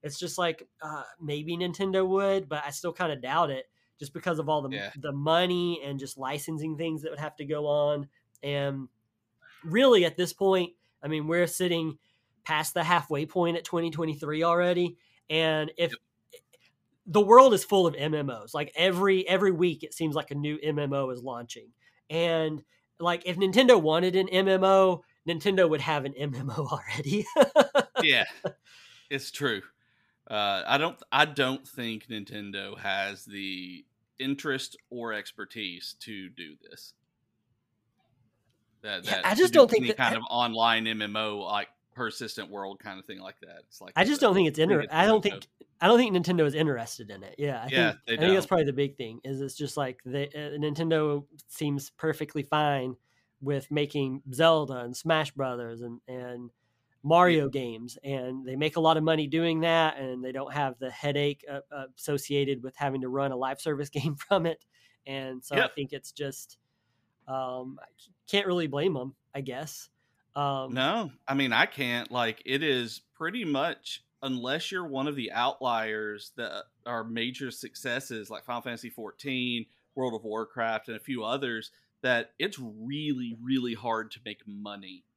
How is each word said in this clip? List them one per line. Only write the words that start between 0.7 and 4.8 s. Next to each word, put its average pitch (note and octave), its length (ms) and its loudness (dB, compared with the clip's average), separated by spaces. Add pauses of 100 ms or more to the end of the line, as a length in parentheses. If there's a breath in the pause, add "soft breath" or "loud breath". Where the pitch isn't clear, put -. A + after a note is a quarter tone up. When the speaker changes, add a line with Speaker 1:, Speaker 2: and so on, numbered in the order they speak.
Speaker 1:
uh, D3+ 220 -10 (180)
maybe D3+ 340 -6
Nintendo F#3+ 500 0
would, F#3+ 440 2
but D3+ 160 -6
I C#3+ 60 -6
still E3+ 200 -6
kinda E3 240 -4
doubt C#3 360 0
it C3 160 -8 (320)
just C#3 140 -12
because F3 260 -2
of D3+ 100 -4
all D3+ 140 2
the, C3 80 -6
Speaker 2:
Yeah. G2+ 240 -8